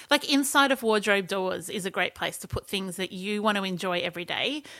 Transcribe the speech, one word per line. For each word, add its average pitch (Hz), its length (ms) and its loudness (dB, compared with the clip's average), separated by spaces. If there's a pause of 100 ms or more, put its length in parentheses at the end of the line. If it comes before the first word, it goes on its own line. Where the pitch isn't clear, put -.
(100)
Like, 294 200 4
inside 277 420 4
of 254 100 0
wardrobe 208 440 4
doors 185 440 -2
is 180 160 -4
a 190 40 -4
great 180 240 -2
place 165 260 -4
to - 80 -14
put - 180 -4
things 190 300 -4
that 185 160 -6
you 208 280 -4
want 208 160 2
to 196 80 0
enjoy 180 360 0
every 175 260 -6
day, 269 360 -2 (180)